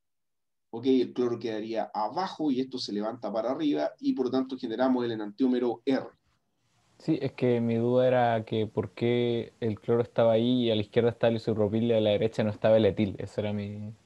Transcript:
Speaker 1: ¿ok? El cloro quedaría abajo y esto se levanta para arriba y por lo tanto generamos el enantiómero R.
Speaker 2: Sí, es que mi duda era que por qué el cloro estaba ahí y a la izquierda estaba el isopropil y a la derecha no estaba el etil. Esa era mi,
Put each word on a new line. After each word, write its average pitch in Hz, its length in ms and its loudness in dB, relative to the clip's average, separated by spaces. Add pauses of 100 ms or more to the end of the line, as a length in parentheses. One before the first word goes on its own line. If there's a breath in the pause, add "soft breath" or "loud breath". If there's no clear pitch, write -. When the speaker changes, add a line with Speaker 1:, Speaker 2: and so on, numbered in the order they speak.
(720)
Speaker 1:
¿ok? 135 160 -10
El 131 260 2
cloro 120 240 -2
quedaría 110 560 -6
abajo 214 560 -4
y 127 120 0
esto 131 180 -8
se 113 140 -8
levanta 107 380 -6
para 113 200 -2
arriba 147 480 -2
y 135 140 -2
por 131 120 -2
lo 120 60 0
tanto 131 260 -2
generamos 123 480 0
el 117 60 -2
enantiómero 117 720 -2
R. 127 220 0 (920)
Speaker 2:
Sí, 156 200 -2
es 135 120 -4
que 123 280 0
mi 117 180 0
duda 123 300 2
era 120 380 2
que 110 220 -2
por 110 260 -4
qué 120 640 0
el 110 200 -2
cloro 120 240 2
estaba 117 300 4
ahí 120 320 2
y 117 40 2
a 110 60 2
la 107 80 0
izquierda 117 260 2
estaba 117 220 2
el 117 60 0
isopropil 110 480 0
y 117 80 2
a 110 60 4
la 107 120 4
derecha 110 320 0
no 107 80 0
estaba 110 260 4
el 110 80 6
etil. 95 320 2
Esa - 240 -8
era 104 120 -4
mi, 104 380 -8 (140)